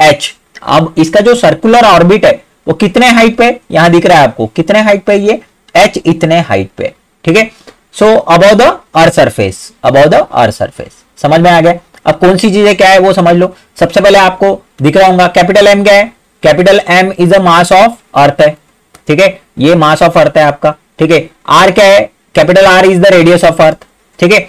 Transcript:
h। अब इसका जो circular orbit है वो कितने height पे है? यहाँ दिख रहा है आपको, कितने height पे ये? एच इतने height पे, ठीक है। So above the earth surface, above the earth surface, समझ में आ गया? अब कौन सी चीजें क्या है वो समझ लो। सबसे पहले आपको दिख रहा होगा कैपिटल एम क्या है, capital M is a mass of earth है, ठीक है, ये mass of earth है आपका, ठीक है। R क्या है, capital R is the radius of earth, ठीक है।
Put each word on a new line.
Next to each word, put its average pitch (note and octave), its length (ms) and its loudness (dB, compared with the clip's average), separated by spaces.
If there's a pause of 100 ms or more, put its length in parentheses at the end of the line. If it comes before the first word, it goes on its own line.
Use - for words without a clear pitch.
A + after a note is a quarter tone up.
h। D3+ 240 -2 (360)
अब D#3+ 340 -4
इसका D#3+ 220 0
जो A#3 160 2
circular A3+ 500 0
orbit F#3 400 2
है - 80 2 (340)
वो E3 60 -4
कितने A3 360 -2
height A3+ 280 0
पे A#3 80 0
है? B3 140 -4 (120)
यहाँ E3+ 200 0
दिख E3+ 140 0
रहा F3 120 2
है C#3 100 2
आपको, A#2 200 -6
कितने - 340 -4
height G#3 220 -2
पे G#3 120 -2
ये? G3+ 240 -4 (360)
एच F#3 300 0
इतने E3 340 -2
height G2 380 -6
पे, - 160 -10 (320)
ठीक E3 120 -2
है। A3 120 -2 (460)
So G#3 120 0 (240)
above F#3+ 240 4
the B3 160 2 (260)
earth E3 220 0
surface, A2+ 400 -4 (260)
above C3+ 220 2
the G#3 140 0
earth - 360 -4
surface, - 360 -12 (240)
समझ D3+ 240 -2
में F3 100 2
आ E3+ 100 2
गया? E3+ 180 -2 (260)
अब D#3 140 -4
कौन F#3 180 2
सी A3 120 -2
चीजें G3+ 280 0
क्या F#3+ 120 2
है G3 100 4
वो F#3+ 140 0
समझ F3 220 0
लो। F3+ 180 -2 (260)
सबसे F3 220 -2
पहले G3 180 2
आपको G3 400 -2 (220)
दिख D3 160 0
रहा F#3+ 100 4
होगा F3+ 220 0
कैपिटल F#3+ 380 0
एम G3+ 160 0
क्या G3+ 100 2
है, G#3 180 0 (320)
capital F3+ 360 2 (140)
M F#3 140 0 (100)
is F3 160 0
a G3 80 2
mass F3 320 0
of A3 200 2 (240)
earth C#3+ 240 0
है, D3+ 80 2 (580)
ठीक D3+ 120 -2
है, - 80 2 (320)
ये D3+ 160 0
mass D#3 260 0
of E3+ 160 0
earth D3+ 200 0
है D#3 60 2
आपका, D3+ 300 -2 (260)
ठीक D#3+ 120 -2
है। D#3+ 80 2 (340)
R F#3 200 2
क्या G3+ 120 2
है, G3+ 240 2 (260)
capital F#3+ 340 2
R F#3 160 2
is F#3+ 140 0
the G3 120 2
radius F3 340 2
of E3 160 0
earth, D#3 240 -2 (340)
ठीक F3 140 0
है। G#3 160 -2